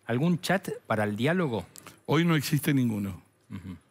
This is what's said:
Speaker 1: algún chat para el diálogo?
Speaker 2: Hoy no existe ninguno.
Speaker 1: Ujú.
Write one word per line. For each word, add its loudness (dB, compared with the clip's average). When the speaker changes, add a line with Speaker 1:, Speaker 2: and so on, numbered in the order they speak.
Speaker 1:
algún 0
chat -2
para 0
el -2
diálogo? -2
Speaker 2:
Hoy 2
no 4
existe 2
ninguno. 0
Speaker 1:
Ujú. -12